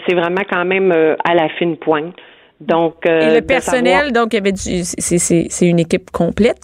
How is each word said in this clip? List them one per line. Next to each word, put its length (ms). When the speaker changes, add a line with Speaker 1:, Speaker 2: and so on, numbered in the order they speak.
Speaker 1:
c'est 80
vraiment 340
quand 140
même, 280
euh, 220
à 100
la 160
fine 260
pointe. 380
Donc, 480
euh, 120
Speaker 2:
Et 160
le 60
Speaker 1:
de 40
Speaker 2:
personnel, 460
Speaker 1:
savoir 60
Speaker 2:
donc, 200
il 40
y 40
avait 120
du, 60
c'est, 360
c'est, 300
c'est 200
une 100
équipe 320
complète 540